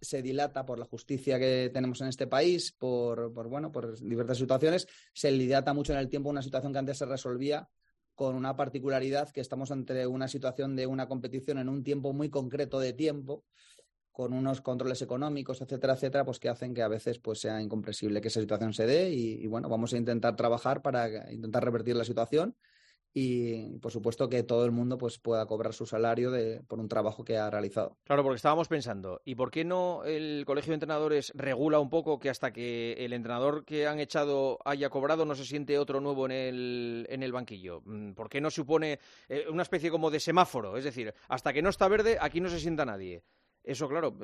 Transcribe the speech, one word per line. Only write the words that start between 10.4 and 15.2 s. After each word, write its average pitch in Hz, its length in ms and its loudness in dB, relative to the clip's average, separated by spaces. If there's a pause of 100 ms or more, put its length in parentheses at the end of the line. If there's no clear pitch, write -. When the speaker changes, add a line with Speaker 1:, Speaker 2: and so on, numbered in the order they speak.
Speaker 1:
de 127 100 0
una 131 220 -2
competición 131 500 -4
en 131 120 -2
un 139 120 -2
tiempo 139 300 0
muy 147 160 0
concreto 135 520 -2
de 127 120 0
tiempo, 143 520 -2 (680)
con 123 200 -4
unos 131 280 0
controles 123 420 -2
económicos, 131 580 -4